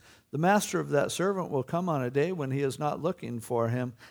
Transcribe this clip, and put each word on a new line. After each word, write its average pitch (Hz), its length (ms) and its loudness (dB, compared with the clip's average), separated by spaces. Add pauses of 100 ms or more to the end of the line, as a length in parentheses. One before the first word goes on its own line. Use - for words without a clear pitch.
(300)
the 143 80 -4
master 190 400 4
of 143 120 -4
that 143 200 4
servant 190 400 -2
will 135 140 0
come 175 240 -2
on 147 140 0
a 123 80 -2
day 143 200 2
when 147 220 -2
he 139 80 0
is 135 180 0
not 147 240 -2
looking 120 380 -4
for 117 300 0
him, 123 240 -2 (160)